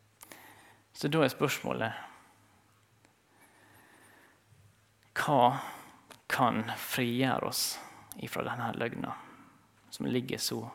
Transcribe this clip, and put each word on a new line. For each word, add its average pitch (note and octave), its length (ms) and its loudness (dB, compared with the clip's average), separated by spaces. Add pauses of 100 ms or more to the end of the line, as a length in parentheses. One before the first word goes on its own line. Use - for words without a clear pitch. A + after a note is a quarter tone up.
(960)
Så D3 160 0
da D#3 120 6
er C3 80 6
spørsmålet, B2+ 680 -2 (3250)
hva C#3 240 6 (880)
kan A2+ 320 4 (160)
frigjøre B2+ 720 0
oss - 120 0 (600)
ifra - 240 -4
denne A#2 320 -4
løgna - 320 -4 (800)
som - 160 -4
ligger A#2+ 320 -2
så A#2+ 220 -4 (140)